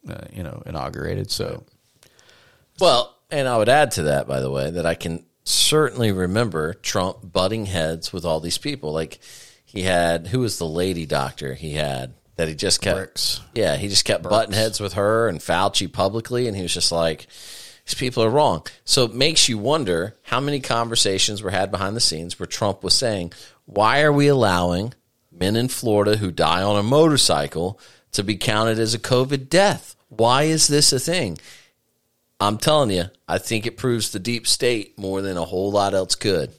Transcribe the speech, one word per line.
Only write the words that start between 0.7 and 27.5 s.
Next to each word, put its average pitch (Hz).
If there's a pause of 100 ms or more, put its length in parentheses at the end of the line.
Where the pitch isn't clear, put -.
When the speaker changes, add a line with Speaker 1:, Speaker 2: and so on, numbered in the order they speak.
Speaker 1:
So, - (1120)
Speaker 2:
Well, 135 (140)
and 139
I 120
would 107
add 143
to 87
that, 71
by 67
the 65
way, 67
that 85
I 82
can 85 (200)
certainly 123
remember 92
Trump -
butting 98
heads 82
with 87
all 80
these 82
people. 135
Like, 80 (460)
he -
had, 85
who 127
was 113
the 85
lady 85
doctor 69
he 73
had 67 (220)
that 82
he 78
just 90
kept 90
Speaker 1:
Birx. - (120)
Speaker 2:
Yeah, 95
he 101
just 98
kept 98
Speaker 1:
Birx. -
Speaker 2:
butting 104
heads 110
with 98
her 110
and 85
Fauci 92
publicly, 113
and 101
he 98
was 82
just 87
like, 82 (580)
"These -
people 123
are 110
wrong." 120 (200)
So -
it 113
makes 151
you 113
wonder 104
how 120
many 143
conversations 113
were 101
had 98
behind 98
the 117
scenes 82
where 90
Trump -
was 92
saying, 98 (320)
"Why 113
are 151
we 143
allowing 95 (380)
men 92
in 120
Florida 107
who 101
die 82
on 104
a 101
motorcycle 107 (340)